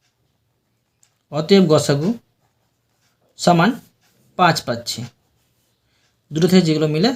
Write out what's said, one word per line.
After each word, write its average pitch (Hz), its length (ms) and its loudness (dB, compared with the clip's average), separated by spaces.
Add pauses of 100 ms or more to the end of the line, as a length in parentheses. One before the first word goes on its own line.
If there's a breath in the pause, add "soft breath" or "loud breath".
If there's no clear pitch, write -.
(1300)
অতএব 160 360 2
গসাগু 147 400 0 (1300)
সমান 175 320 2 (680)
পাঁচ 170 260 2
পাচ্ছি, 120 360 -10 (1300)
দুটো 160 180 0
থেকে 180 180 4
যেগুলো 156 220 -2
মিলে 165 280 -2